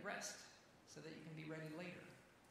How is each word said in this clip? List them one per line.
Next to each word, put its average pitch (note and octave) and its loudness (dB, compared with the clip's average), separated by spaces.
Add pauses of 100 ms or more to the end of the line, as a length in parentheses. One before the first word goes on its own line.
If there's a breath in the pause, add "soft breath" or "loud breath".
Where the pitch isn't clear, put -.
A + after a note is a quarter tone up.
rest - 4 (480)
so D3 -6
that D#3+ 0
you D#3+ -2
can D#3+ 0
be D#3 2
ready D#3 4
later. F3 0 (440)